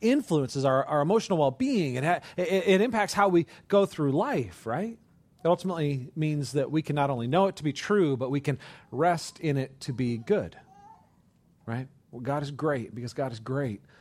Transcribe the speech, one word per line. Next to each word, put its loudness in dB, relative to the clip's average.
influences 2
our, 4
our 2
emotional 2
well-being. 0
It -2
ha-, 2
it, 0
it 6
impacts 0
how 4
we 4
go 6
through 0
life, -2
right? -4
It 2
ultimately 0
means -2
that 0
we 0
can -4
not 2
only -2
know 4
it -2
to -14
be -2
true, 0
but -4
we 0
can -2
rest 0
in -2
it -6
to -8
be -2
good, -2
right? -6
Well, -14
God -2
is -8
great. -2
Because -10
God -4
is -12
great, -4